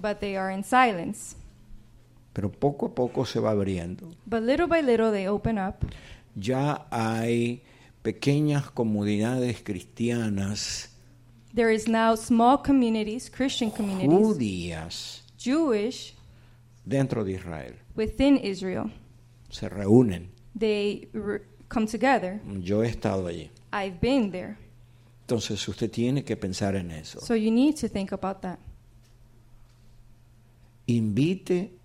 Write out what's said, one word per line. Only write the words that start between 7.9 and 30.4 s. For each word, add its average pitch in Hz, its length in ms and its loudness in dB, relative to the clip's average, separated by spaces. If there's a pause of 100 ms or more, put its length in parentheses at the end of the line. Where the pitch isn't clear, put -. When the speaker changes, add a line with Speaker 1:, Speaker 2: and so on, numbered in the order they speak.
Speaker 2:
pequeñas 143 680 0
comunidades 110 880 0
cristianas 107 1300 -4 (640)
Speaker 1:
There 226 200 4
is 220 160 0
now 226 260 4
small 240 480 6
communities, 226 680 2
Christian 254 420 -2
communities, 190 360 -2 (100)
Speaker 2:
judías 95 1080 0 (140)
Speaker 1:
Jewish 254 760 -2 (720)
Speaker 2:
dentro 120 400 0
de 95 80 -4
Israel. 80 400 -10 (220)
Speaker 1:
within 269 460 2
Israel. 190 480 -4 (600)
Speaker 2:
Se - 180 -8
reúnen. 98 640 4 (280)
Speaker 1:
They 208 560 -2
re-, 208 280 -6 (260)
come 220 200 -2
together. 214 520 0 (220)
Speaker 2:
Yo 104 220 2
he 117 60 2
estado 95 380 -2
allí. 85 220 -8 (240)
Speaker 1:
I've 196 260 -6
been 240 320 2
there. 185 260 -10 (640)
Speaker 2:
Entonces 110 460 -2
usted 104 240 -4
tiene 127 320 0
que 113 140 -4
pensar 95 380 -2
en 87 160 -4
eso. 78 300 -14
Speaker 1:
So - 140 -2
you 220 160 2
need 277 260 4
to 220 120 -4
think 196 240 -6
about 190 280 -6
that. 185 180 -10 (2250)